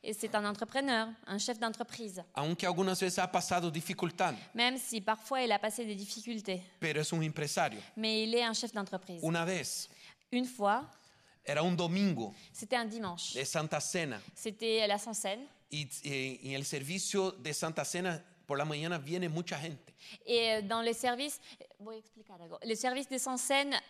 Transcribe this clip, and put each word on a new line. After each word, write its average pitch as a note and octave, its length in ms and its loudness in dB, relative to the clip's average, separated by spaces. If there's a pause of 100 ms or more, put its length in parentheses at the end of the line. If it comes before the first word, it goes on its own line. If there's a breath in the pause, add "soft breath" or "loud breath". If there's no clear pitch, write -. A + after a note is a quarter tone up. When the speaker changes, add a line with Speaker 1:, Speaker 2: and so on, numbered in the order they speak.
Speaker 1:
Et G#3+ 100 -6
c'est G#3+ 220 -4
un G#3 100 2
entrepreneur, A3+ 640 0 (180)
un G3 120 -2
chef A3+ 200 -2
d'entreprise. A3 640 -6 (120)
Speaker 2:
Aunque E3 320 0
algunas F3+ 340 4
veces F3+ 200 2
ha F3 100 2
pasado F3 400 2
dificultad. E3 640 0 (200)
Speaker 1:
Même B3 220 2
si A3+ 240 -4
parfois A3 420 0
il A#3 100 4
a G3+ 80 4
passé A3 240 -2
des G#3 100 -2
difficultés. G3+ 680 -4 (200)
Speaker 2:
Pero D3+ 200 2
es D3+ 120 0
un E3 100 2
empresario. D3+ 560 2 (180)
Speaker 1:
Mais A3 280 2
il A3+ 100 0
est A#3+ 80 6
un A3+ 120 2
chef - 180 -2
d'entreprise. F#3 500 -4
Speaker 2:
Una E3 220 2
vez, F3 440 -2 (440 loud breath)
Speaker 1:
Une B3 140 2
fois, A3 380 2 (600 soft breath)
Speaker 2:
era C#3+ 180 2
un F3+ 140 6
domingo E3 580 2 (180)
Speaker 1:
c'était A#3+ 240 -2
un A#3 100 2
dimanche. G3+ 480 -4
Speaker 2:
de C3 100 0
Santa D#3 360 0
Cena. C#3+ 400 -2 (140)
Speaker 1:
C'était A3 540 0
la G3+ 100 4
Sainte G#3+ 180 -6
Seine. G#3+ 300 -4 (240)
Speaker 2:
Y, D3+ 160 -2 (160)
y, C3 380 -2 (100)
y C3+ 40 -2
el C3+ 100 -2
servicio F#3 680 0
de D3 220 -8
Santa D#3+ 300 -2
Cena F3 360 0 (280)
por C#3 100 0
la C#3+ 60 2
mañana D#3 340 0
viene E3+ 300 0
mucha E3+ 300 -2
gente. D3+ 340 -8 (340 loud breath)
Speaker 1:
Et, A#3 280 4
euh, G#3+ 80 0
dans A3+ 180 0
les A3+ 140 2
services, B3+ 440 0 (400 loud breath)
voy A3 180 -12
a - 20 -12
explicar G#3+ 420 -20
algo. E3+ 240 -12
Le A3+ 100 0
service B3+ 340 -2
de C4 100 0
Sansen C4+ 560 2 (160)